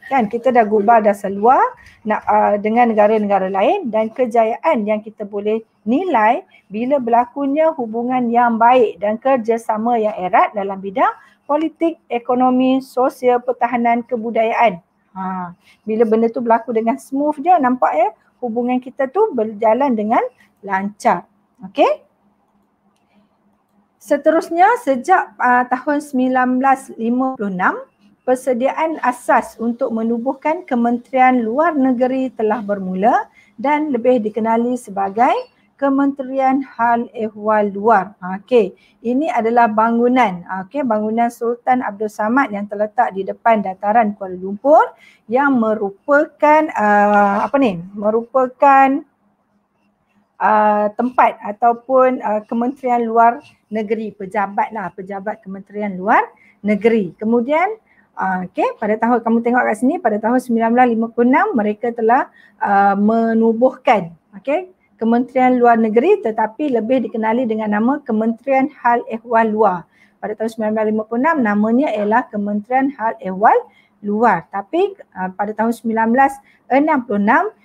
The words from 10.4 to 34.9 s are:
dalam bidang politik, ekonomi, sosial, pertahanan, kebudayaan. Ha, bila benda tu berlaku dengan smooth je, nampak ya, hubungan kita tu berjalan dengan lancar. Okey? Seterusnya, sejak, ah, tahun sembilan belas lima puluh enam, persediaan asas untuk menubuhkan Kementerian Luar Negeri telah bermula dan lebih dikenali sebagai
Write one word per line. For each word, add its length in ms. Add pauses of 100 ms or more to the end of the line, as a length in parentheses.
dalam 240
bidang 320 (400)
politik, 640
ekonomi, 720
sosial, 560
pertahanan, 640
kebudayaan. 800 (320)
Ha, 400 (320)
bila 160
benda 240
tu 160
berlaku 320
dengan 240
smooth 400
je, 240
nampak 320
ya, 160 (320)
hubungan 400
kita 240
tu 240
berjalan 640
dengan 260 (380)
lancar. 640 (400)
Okey? 400 (2000)
Seterusnya, 640 (160)
sejak, 560
ah, 240
tahun 400
sembilan 560
belas 400
lima 400
puluh 160
enam, 320 (420)
persediaan 720
asas 560
untuk 320
menubuhkan 720
Kementerian 800
Luar 320
Negeri 560
telah 320
bermula 640 (320)
dan 320
lebih 320
dikenali 560
sebagai 560 (480)